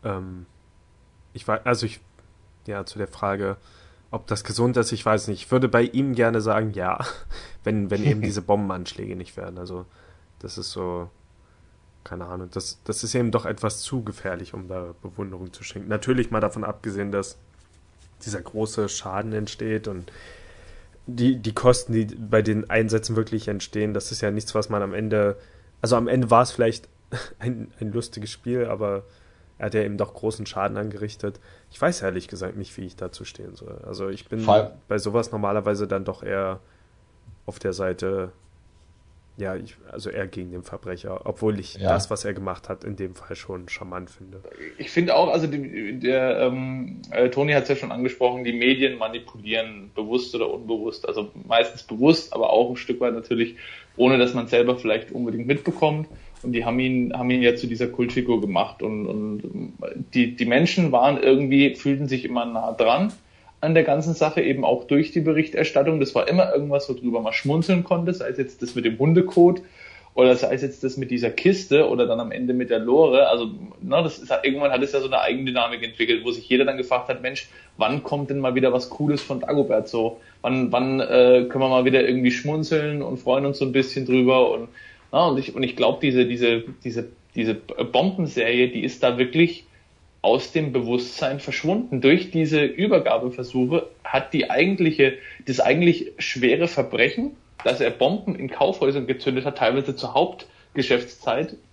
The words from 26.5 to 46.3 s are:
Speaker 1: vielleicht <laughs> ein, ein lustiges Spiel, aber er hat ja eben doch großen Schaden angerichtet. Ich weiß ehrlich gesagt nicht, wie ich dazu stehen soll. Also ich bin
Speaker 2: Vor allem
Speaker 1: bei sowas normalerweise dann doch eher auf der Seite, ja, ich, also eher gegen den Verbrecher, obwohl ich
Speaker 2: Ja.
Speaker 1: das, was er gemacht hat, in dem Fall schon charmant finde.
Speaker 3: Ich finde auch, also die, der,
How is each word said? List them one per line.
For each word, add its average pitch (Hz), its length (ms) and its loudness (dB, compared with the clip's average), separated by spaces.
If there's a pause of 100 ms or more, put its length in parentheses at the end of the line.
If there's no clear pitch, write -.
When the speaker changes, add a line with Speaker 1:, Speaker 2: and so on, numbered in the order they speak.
Speaker 1:
vielleicht 113 360 0 (240)
<laughs> - 280 -12
ein, 113 400 -6
ein 107 120 -6
lustiges 110 380 -8
Spiel, 120 360 -4
aber 101 360 -4 (560)
er - 80 -6
hat 107 80 -6
ja 107 80 2
eben 104 160 -4
doch 101 160 -4
großen 107 320 -6
Schaden 101 300 -4
angerichtet. 104 640 -8 (300)
Ich - 100 -12
weiß 175 220 0
ehrlich 92 260 -4
gesagt 92 280 -10
nicht, 98 200 -12
wie 101 100 -12
ich 87 100 -18
dazu 95 280 -12
stehen 98 300 -18
soll. - 320 -18
Also 98 220 -8
ich 98 200 -12
bin 113 120 -6
Speaker 2:
Vor 107 140 4
allem 107 160 4 (180)
Speaker 1:
bei 104 100 0
sowas 110 320 -2
normalerweise 104 560 -2
dann 98 180 -4
doch 95 180 -8
eher 98 380 -4 (880)
auf - 120 -14
der 95 140 -4
Seite, 92 600 -4 (1040)
ja, 95 200 -6
ich, 104 200 -14 (140)
also 104 200 -12
eher 98 160 -6
gegen 90 260 -12
den 90 100 -12
Verbrecher, 92 600 -12
obwohl 107 340 -2
ich - 160 -12
Speaker 2:
Ja. 98 160 -2
Speaker 1:
das, 98 200 0
was 107 140 -6
er 101 100 -6
gemacht 95 340 -10
hat, 95 160 -10
in 101 120 -10
dem 92 180 -8
Fall - 220 -14
schon 90 320 -14
charmant 90 420 -12
finde. 95 300 -20 (380)
Speaker 3:
Ich - 120 -12
finde 175 260 2
auch, 170 160 4
also 160 140 0
die, 131 520 -6
der, 131 420 0